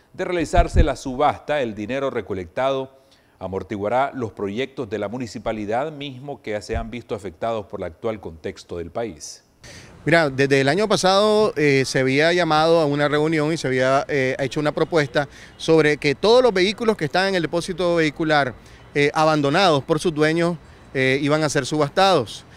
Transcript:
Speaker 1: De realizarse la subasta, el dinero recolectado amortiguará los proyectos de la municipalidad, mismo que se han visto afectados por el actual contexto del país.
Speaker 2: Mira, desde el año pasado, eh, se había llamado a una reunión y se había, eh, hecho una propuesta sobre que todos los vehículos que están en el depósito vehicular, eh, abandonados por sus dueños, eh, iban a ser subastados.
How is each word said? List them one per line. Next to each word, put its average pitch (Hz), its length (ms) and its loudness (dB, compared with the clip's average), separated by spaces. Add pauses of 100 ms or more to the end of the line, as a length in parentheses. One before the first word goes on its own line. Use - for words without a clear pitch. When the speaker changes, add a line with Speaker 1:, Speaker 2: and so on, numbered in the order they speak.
(120)
Speaker 1:
De 185 140 -8
realizarse 165 560 2
la 143 120 2
subasta, 131 680 -2
el 113 120 -4
dinero 127 360 -4
recolectado 120 920 -4 (380)
amortiguará 101 760 -4
los 120 180 -6
proyectos 107 580 -6
de 107 80 -4
la 101 100 -4
municipalidad, 117 840 -6
mismo 139 520 -14
que 104 180 -6
se 110 160 -8
han 113 140 -8
visto 120 240 -10
afectados 104 500 -6
por 95 160 -12
el 90 40 -8
actual 104 360 -8
contexto 87 560 -12
del 85 140 -10
país. 104 520 -10 (640)
Speaker 2:
Mira, 156 240 4
desde 135 320 2
el 135 80 2
año 190 180 2
pasado, 208 680 2
eh, 139 300 2
se 139 140 -2
había 139 340 2
llamado 165 440 4
a 160 60 2
una 147 240 0
reunión 151 460 0
y - 20 -2
se 143 120 -4
había, 131 380 2
eh, 131 320 -2
hecho 139 220 -4
una 147 120 0
propuesta 151 580 0 (260)
sobre 151 400 4
que 139 180 0
todos 233 280 4
los 240 100 4
vehículos 202 460 0
que 160 80 -4
están 185 220 0
en 190 80 0
el 175 60 0
depósito 170 520 -2
vehicular, 156 580 0 (420)
eh, 143 200 2
abandonados 156 680 2
por 160 160 0
sus 170 160 -2
dueños, 160 440 0 (340)
eh, 131 300 2
iban 151 200 2
a 151 60 2
ser 139 160 -2
subastados. 151 800 0 (120)